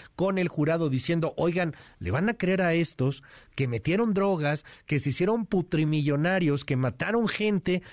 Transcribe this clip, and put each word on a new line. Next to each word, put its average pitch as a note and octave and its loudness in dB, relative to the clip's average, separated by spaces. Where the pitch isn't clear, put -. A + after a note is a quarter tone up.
con F#3+ 0
el F3 0
jurado D#3+ 0
diciendo, D#3 0
"Oigan, E3+ 0
¿le F2 -4
van D#3+ 0
a A#3 -2
creer F#3 0
a E3+ 2
estos D3+ 0
que C3+ -2
metieron F3 0
drogas, F3 0
que D3+ 0
se C#3 0
hicieron G3+ 0
putrimillonarios, D#3 0
que C#3+ -2
mataron F3+ 0
gente F#3+ 0